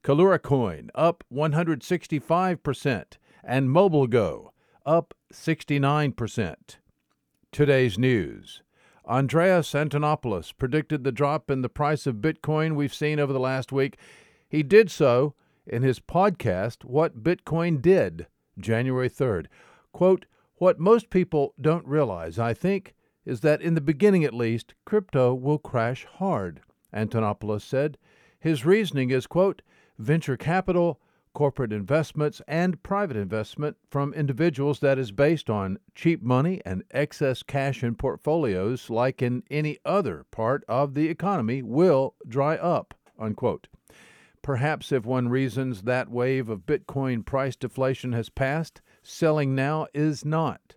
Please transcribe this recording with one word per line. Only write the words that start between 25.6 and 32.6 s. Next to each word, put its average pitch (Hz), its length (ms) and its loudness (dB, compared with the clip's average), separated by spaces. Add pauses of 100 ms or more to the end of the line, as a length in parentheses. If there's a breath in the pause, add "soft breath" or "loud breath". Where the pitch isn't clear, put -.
hard," 110 560 -4 (300)
Antonopoulos 104 680 -2
said. 139 380 -2 (400 soft breath)
His 147 260 0
reasoning 151 460 2
is, 127 160 0
quote, 185 340 0 (380 soft breath)
"Venture 135 360 0
capital, 175 640 0 (360)
corporate 135 360 -2
investments, 143 760 -2
and 175 340 -2